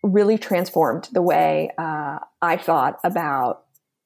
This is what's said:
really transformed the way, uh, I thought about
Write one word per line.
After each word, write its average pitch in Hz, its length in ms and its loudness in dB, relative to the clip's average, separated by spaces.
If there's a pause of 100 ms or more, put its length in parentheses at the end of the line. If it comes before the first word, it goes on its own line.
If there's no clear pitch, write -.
really 208 360 4
transformed 175 720 -2
the 185 100 0
way, 156 560 2
uh, 151 420 -6 (220)
I 165 140 0
thought 151 480 0
about 147 640 -2 (400)